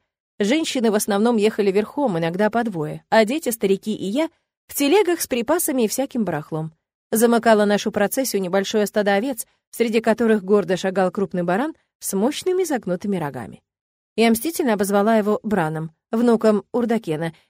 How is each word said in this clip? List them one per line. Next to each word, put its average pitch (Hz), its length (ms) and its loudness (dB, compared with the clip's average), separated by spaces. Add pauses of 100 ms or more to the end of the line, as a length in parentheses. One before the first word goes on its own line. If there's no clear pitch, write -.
(380)
Женщины 233 520 0
в 233 40 2
основном 214 440 2
ехали 202 340 2
верхом, 214 460 0
иногда 175 320 0
по 233 140 0
двое, 160 440 -6
а 220 160 4
дети, 262 240 -4
старики 202 460 -2
и - 100 -8
я — 262 240 -2 (380)
в - 80 -16
телегах 339 480 2
с - 40 -8
припасами 262 580 0
и 208 40 2
всяким 254 380 -4
барахлом. 160 480 -6 (360)
Замыкало 226 540 4
нашу 208 280 0
процессию 208 500 -2
небольшое 196 440 0
стадо 202 280 0
овец, 233 320 -4 (240)
среди 233 300 0
которых 220 440 2
гордо 185 320 2
шагал 190 340 0
крупный 180 320 -4
баран 208 320 -2 (300)
с - 80 -8
мощными 302 520 0
загнутыми 202 520 -4
рогами. 135 460 -8 (540)
Я 226 140 4
мстительно 233 440 0
обозвала 202 420 2
его 208 260 0
Браном, 160 500 -2 (200)
внуком 226 580 2
Урдакена, 214 640 -4 (160)